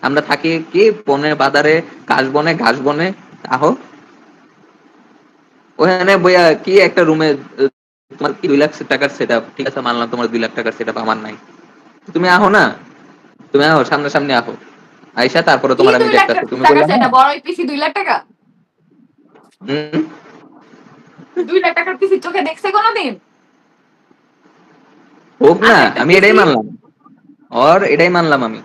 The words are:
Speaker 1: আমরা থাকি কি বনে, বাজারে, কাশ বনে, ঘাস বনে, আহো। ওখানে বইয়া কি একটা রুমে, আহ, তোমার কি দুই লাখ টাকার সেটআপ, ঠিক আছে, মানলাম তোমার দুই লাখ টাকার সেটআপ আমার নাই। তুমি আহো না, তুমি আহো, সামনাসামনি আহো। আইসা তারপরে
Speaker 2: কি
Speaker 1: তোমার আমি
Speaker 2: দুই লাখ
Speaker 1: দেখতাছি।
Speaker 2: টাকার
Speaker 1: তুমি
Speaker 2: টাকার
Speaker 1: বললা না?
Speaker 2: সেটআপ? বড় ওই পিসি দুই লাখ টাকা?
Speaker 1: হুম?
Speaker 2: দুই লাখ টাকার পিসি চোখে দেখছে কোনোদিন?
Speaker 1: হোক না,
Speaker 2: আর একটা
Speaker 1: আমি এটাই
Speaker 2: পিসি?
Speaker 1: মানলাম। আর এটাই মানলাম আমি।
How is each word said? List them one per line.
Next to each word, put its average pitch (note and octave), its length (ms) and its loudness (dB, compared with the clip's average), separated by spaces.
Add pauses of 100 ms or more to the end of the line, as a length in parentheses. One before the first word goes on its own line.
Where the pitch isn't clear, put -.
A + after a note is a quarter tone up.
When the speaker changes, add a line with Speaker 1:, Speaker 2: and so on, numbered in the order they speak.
Speaker 1:
আমরা C#3 200 -2
থাকি D#3 300 -4 (200)
কি G#3+ 200 4 (140)
বনে, D3 300 -2
বাজারে, D3 460 0 (260)
কাশ - 260 0
বনে, D3+ 200 -2
ঘাস B2 280 -2
বনে, D3 260 -2 (420)
আহো। D3+ 260 0 (2000)
ওখানে F#3 380 2
বইয়া F3 360 4
কি F#3 260 -4
একটা F3+ 240 2
রুমে, D#3 260 0
আহ, C3+ 380 -4 (500)
তোমার C#3+ 160 -4
কি - 140 -10
দুই C#3 100 2
লাখ D3 140 2 (180)
টাকার C#3 200 -2
সেটআপ, A#2+ 340 -2 (140)
ঠিক C3+ 100 -6
আছে, C3+ 140 -8
মানলাম A#2+ 280 -4
তোমার A#2+ 180 -6
দুই A#2 120 -4
লাখ A2+ 160 -4
টাকার A2+ 220 -4
সেটআপ A2 200 -8
আমার A2 200 -4
নাই। G#2+ 180 -14 (800)
তুমি F3 160 -2
আহো F#3+ 200 4
না, G3+ 140 4 (880)
তুমি C#3 140 2
আহো, D#3 200 2
সামনাসামনি C#3+ 480 -4
আহো। A#2 200 -2 (600)
আইসা D3 260 0
তারপরে C#3 320 0
Speaker 2:
কি A#2+ 40 -2
Speaker 1:
তোমার - 180 4
আমি - 80 2
Speaker 2:
দুই - 100 0
লাখ - 40 2
Speaker 1:
দেখতাছি। G4 160 2
Speaker 2:
টাকার - 160 -4
Speaker 1:
তুমি - 120 -6
Speaker 2:
টাকার - 140 4
Speaker 1:
বললা - 120 2
না? - 60 0
Speaker 2:
সেটআপ? B3 180 0
বড় C4 180 4
ওই D4 100 -4
পিসি F4 240 -8
দুই C#4 140 -6
লাখ D4+ 160 -2
টাকা? G4 220 -4 (1500)
Speaker 1:
হুম? D3+ 340 -4 (1400)
Speaker 2:
দুই F4 160 0
লাখ E4+ 160 -2
টাকার F4+ 220 -4
পিসি F#4+ 220 0
চোখে F4 220 -6
দেখছে D#4+ 300 -8
কোনোদিন? G#4 420 -2 (2250)
Speaker 1:
হোক E3 200 6
না, A3+ 140 4
Speaker 2:
আর C3 120 4
একটা - 140 -4
Speaker 1:
আমি D3+ 140 2
এটাই G3 160 6
Speaker 2:
পিসি? A3 80 4
Speaker 1:
মানলাম। C3+ 260 2 (840)
আর D3 340 4
এটাই E3 260 2
মানলাম D#3+ 340 0
আমি। A2+ 220 -8